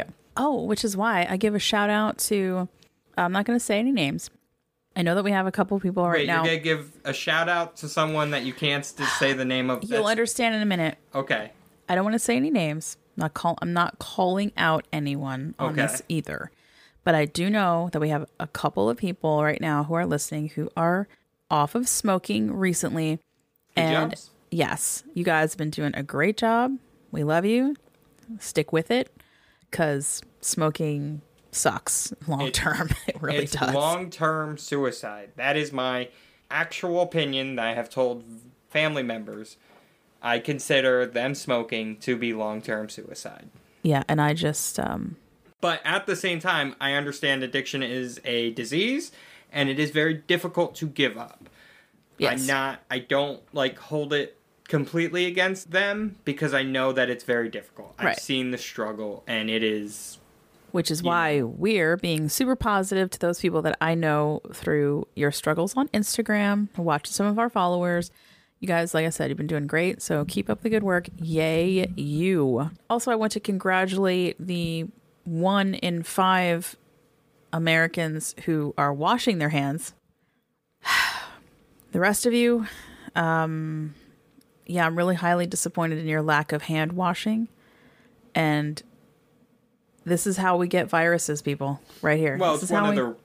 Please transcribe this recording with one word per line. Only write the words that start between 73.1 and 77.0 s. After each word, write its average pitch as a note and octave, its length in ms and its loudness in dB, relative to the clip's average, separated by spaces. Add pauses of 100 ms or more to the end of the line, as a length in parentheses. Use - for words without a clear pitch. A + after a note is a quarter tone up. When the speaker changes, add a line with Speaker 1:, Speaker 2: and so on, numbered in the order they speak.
Speaker 1:
I A#3 60 2
want A3 160 0
to G#3+ 80 -4
congratulate F#3 960 2
the E3 480 -2 (380)
one F#3+ 500 2
in E3+ 300 -2
five F3+ 720 2 (760)